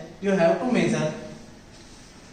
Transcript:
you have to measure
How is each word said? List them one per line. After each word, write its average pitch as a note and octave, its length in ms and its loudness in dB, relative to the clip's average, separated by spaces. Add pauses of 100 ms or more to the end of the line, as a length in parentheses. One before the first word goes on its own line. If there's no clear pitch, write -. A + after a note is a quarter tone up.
(220)
you G3 80 0
have E3+ 300 4
to B3 120 -2
measure D#3 400 0 (1200)